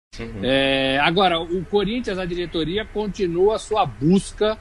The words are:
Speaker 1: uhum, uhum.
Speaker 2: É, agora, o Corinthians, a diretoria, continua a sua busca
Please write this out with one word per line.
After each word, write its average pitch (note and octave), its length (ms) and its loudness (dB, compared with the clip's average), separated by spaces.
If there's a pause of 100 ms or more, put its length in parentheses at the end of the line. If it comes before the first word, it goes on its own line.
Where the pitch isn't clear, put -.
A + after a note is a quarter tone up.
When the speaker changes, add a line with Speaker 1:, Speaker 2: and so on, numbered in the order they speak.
(180)
Speaker 1:
uhum, A#2 80 -8
uhum. A2+ 160 -10
Speaker 2:
É, C3+ 600 2
agora, E3+ 360 2
o E3+ 280 -4
Corinthians, G#3 520 -2
a F#3 60 -4
diretoria, F3 600 -4
continua G3 720 0
a - 20 -2
sua G#3+ 260 0
busca F3+ 760 2